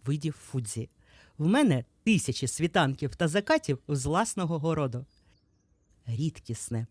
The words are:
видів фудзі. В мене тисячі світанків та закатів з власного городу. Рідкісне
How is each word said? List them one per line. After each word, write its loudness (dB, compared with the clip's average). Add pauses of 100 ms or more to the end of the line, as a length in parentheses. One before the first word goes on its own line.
видів -2
фудзі. -8 (480)
В 0
мене 4 (200)
тисячі 2
світанків 0
та 2
закатів 0 (100)
з -2
власного 0
городу. -2 (1000)
Рідкісне -4